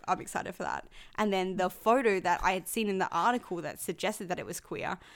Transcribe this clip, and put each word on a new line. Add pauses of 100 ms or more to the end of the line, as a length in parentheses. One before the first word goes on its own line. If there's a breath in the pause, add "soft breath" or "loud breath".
I'm
excited
for
that." (300 loud breath)
And
then
the
photo
that
I
had
seen
in
the
article
that
suggested
that
it
was
queer (160 loud breath)